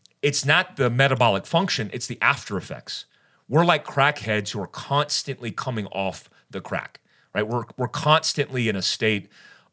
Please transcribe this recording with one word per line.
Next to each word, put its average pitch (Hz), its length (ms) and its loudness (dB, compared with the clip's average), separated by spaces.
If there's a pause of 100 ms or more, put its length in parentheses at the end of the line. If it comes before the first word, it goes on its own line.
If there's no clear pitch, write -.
(220)
it's 143 220 0
not 156 320 2
the 123 140 2
metabolic 120 560 4
function, 165 480 0
it's 120 140 -8
the 117 140 -8
after 117 360 0
effects. - 480 -10 (420)
We're 156 160 4
like 170 220 4
crackheads 117 640 0
who 107 120 -6
are 90 60 -8
constantly - 840 -4
coming 110 360 -6
off 95 420 -6 (220)
the 98 80 -8
crack, - 400 -8 (340)
right? 107 140 0
We're, 117 160 -2 (140)
we're 123 100 -2
constantly 143 800 0
in 101 80 0
a 95 60 -2
state 104 480 0 (440)